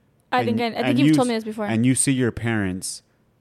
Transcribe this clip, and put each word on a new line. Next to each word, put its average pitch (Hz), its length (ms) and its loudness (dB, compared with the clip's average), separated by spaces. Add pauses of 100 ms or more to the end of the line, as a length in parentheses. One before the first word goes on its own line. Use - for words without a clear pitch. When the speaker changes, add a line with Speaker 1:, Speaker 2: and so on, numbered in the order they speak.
(320)
Speaker 1:
I 247 100 2
Speaker 2:
and 240 60 -2
Speaker 1:
think 233 140 0
I, - 20 0
I 233 40 -2
Speaker 2:
and 233 200 -4
Speaker 1:
think 247 120 2
you've 269 100 4
Speaker 2:
you 311 60 6
Speaker 1:
told 254 120 2
Speaker 2:
s-, - 20 -2
Speaker 1:
me 233 60 -2
this 226 80 -4
before. 214 220 -8
Speaker 2:
and 113 200 0
you 127 100 4
see - 160 0
your 127 200 0
parents 104 680 -4 (400)